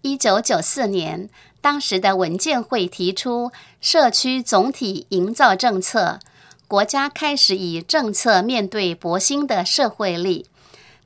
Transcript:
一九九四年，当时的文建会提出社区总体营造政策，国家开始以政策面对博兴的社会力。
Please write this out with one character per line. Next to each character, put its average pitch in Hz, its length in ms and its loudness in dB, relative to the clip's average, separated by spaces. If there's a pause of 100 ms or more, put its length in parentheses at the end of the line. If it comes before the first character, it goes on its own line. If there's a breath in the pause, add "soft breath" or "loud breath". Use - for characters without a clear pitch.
一 277 140 -2
九 220 240 2
九 196 220 0
四 254 240 0
年， 175 420 -4 (320 soft breath)
当 285 180 0
时 196 220 -2
的 196 160 2
文 180 220 0
建 269 240 -2
会 214 240 -2
提 180 260 -4
出 240 400 -4 (300 loud breath)
社 285 280 4
区 254 320 -2
总 226 300 2
体 196 380 -6
营 190 220 0
造 240 220 6
政 202 240 0
策， 185 400 0 (480 loud breath)
国 202 160 2
家 277 240 -2
开 285 300 -4
始 - 180 2
以 170 280 -4
政 269 280 0
策 202 320 4
面 226 240 -2
对 185 280 -2
博 175 240 -2
兴 285 280 0
的 208 160 0
社 220 280 0
会 190 260 -2
力。 175 300 -2 (600 soft breath)